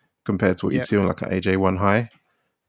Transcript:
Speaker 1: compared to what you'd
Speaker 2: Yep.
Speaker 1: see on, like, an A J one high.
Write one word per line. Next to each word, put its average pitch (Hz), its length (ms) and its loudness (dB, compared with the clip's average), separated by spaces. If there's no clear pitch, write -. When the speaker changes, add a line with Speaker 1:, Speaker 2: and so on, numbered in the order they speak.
Speaker 1:
compared 92 320 0
to - 80 -6
what - 80 0
you'd 76 60 0
Speaker 2:
Yep. - 80 -4
Speaker 1:
see 104 100 0
on, 98 100 2
like, 90 140 -4
an - 100 -6
A 92 80 0
J 95 160 0
one 95 220 0
high. 104 320 0